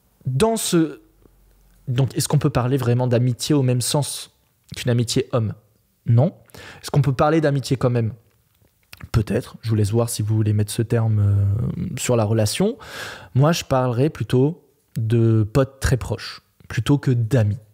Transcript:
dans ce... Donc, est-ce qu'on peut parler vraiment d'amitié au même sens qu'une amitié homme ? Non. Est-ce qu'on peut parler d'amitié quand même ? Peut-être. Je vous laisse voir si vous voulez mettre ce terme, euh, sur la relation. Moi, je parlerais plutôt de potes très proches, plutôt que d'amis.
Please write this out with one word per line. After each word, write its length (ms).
dans 320
ce... 440
Donc, 300
est-ce 100
qu'on 120
peut 100
parler 280
vraiment 280
d'amitié 480
au 80
même 180
sens 520
qu'une 140
amitié 440
homme ? 200
Non. 260
Est-ce 80
qu'on 140
peut 100
parler 280
d'amitié 360
quand 140
même ? 220
Peut-être. 500
Je 80
vous 60
laisse 160
voir 180
si 140
vous 120
voulez 180
mettre 180
ce 100
terme, 380
euh, 800
sur 160
la 80
relation. 560
Moi, 160
je 140
parlerais 440
plutôt 580
de 460
potes 360
très 160
proches, 460
plutôt 300
que 140
d'amis. 480